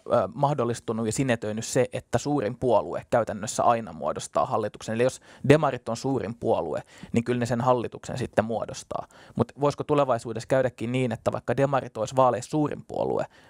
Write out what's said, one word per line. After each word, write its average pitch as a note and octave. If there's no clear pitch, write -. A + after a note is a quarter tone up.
ö, G2
mahdollistunut A#2+
ja G#2+
sinetöinyt A2+
se, B2+
että -
suurin B2
puolue F2
käytännössä G#2+
aina A2+
muodostaa D2+
hallituksen. A2
Eli A#2
jos B2+
demarit C#3+
on A#2
suurin A#2
puolue, F#2
niin A#2
kyllä B2
ne A#2
sen A#2
hallituksen B2
sitten -
muodostaa. -
Mut -
voisiko C#3+
tulevaisuudessa B2
käydäkin B2
niin, B2+
että A2
vaikka A#2+
demarit C3+
olisi A2
vaaleissa B2
suurin D3+
puolue, A#1+